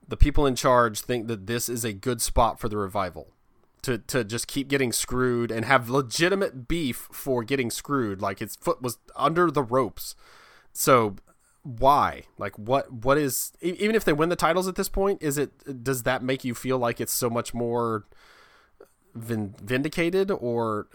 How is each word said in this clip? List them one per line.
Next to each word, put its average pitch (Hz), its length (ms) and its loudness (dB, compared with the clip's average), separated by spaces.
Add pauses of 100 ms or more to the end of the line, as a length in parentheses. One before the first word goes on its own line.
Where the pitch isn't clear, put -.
the 110 100 -8
people 143 300 6
in 131 100 2
charge 120 440 4
think 120 280 -4
that 101 180 -6
this 117 220 -2
is 120 160 -4
a 113 80 -4
good 120 280 -4
spot - 380 2
for 120 100 -4
the 104 80 -4
Revival 95 520 -4 (540)
to, 120 160 -2
to 120 260 -2
just 113 240 -6
keep 139 200 -4
getting 135 240 2
screwed 120 600 0
and 113 120 -2
have 123 240 4
legitimate 143 800 0
beef 160 460 -2
for 123 320 -2
getting 127 260 0
screwed. 113 500 -2
Like, 98 200 -4
his 107 160 -8
foot - 260 -2
was 123 160 -4 (160)
under 165 340 2
the 147 140 0
ropes. 117 540 -2 (560)
So 117 420 4 (480)
why? 123 640 2 (120)
Like, 101 220 -8
what, 123 340 -2
what 127 240 2
is, 143 360 -2 (100)
e-, 175 160 -2
even 214 160 2
if 214 100 2
they 180 80 4
win 156 160 2
the 175 60 0
titles 170 320 2
at 185 80 -4
this 190 140 -4
point, 196 340 0
is 147 160 -2
it, 131 460 -6
does 127 180 -2
that 127 180 0
make 131 240 -4
you 123 100 -4
feel 127 240 -2
like 120 220 -2
it's 120 140 -4
so 123 160 0
much 117 240 -4
more 117 500 -2 (1120)
vin-, 110 480 -6
vindicated 165 680 0
or 113 640 -2